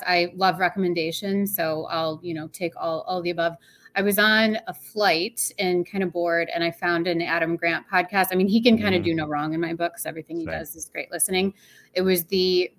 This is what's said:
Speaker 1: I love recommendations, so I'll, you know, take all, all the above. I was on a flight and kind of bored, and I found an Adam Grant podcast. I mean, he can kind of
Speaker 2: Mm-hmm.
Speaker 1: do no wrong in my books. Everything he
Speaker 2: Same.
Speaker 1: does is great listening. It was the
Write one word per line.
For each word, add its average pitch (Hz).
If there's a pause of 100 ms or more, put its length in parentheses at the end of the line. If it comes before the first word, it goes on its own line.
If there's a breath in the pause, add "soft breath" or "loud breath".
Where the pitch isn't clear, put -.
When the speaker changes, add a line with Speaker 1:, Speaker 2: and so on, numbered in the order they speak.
Speaker 1:
I 175
love 180
recommendations, 185
so 160
I'll, 160
you 175
know, 156
take 170
all, 165
all 185
the 175
above. 170 (420 soft breath)
I 196
was 202
on 214
a 175
flight 196
and 180
kind 196
of 180
bored, 170
and 170
I 170
found 170
an 165
Adam 165
Grant 170
podcast. 185
I 185
mean, 185
he 220
can 233
kind 202
of 180
Speaker 2:
Mm-hmm. 170
Speaker 1:
do 165
no 156
wrong 151
in 160
my 165
books. 170
Everything 156
he 320
Speaker 2:
Same. 160
Speaker 1:
does 160
is 160
great -
listening. 185 (420 soft breath)
It 185
was 185
the 185